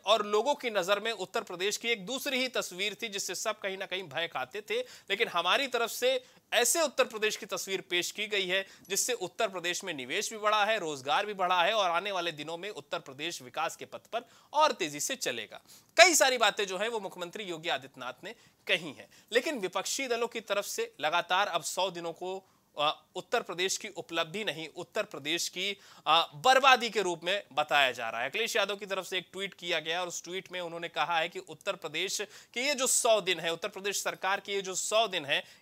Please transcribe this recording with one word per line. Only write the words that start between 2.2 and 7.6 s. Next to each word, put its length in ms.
ही 100
तस्वीर 540
थी 60
जिससे 260
सब 240
कहीं 200
ना 80
कहीं 160
भय 260
खाते 320
थे। 200
लेकिन 480
हमारी 380
तरफ 240
से 340
ऐसे 300
उत्तर 220
प्रदेश 320
की 100
तस्वीर 340